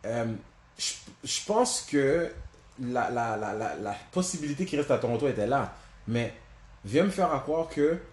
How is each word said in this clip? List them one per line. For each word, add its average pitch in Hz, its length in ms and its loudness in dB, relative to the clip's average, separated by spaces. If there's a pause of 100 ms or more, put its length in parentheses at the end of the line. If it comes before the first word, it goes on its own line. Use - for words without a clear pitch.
Euh, 113 220 -2 (520)
je, - 140 -2 (320)
je - 220 -2
pense 233 440 2
que 147 400 4 (520)
la, 123 280 0
la, 117 260 0
la, 107 180 -2
la, 107 220 -4
la 101 200 -4 (160)
possibilité 151 540 -2
qu'il 147 120 -2
reste 147 120 0
à 120 80 6
Toronto 120 300 2
était 104 180 0
là, 131 280 0 (340)
mais 117 260 0 (500)
viens 135 200 4
me 196 60 2
faire 185 240 2
à 131 60 0
croire 160 280 -2
que 156 300 2 (140)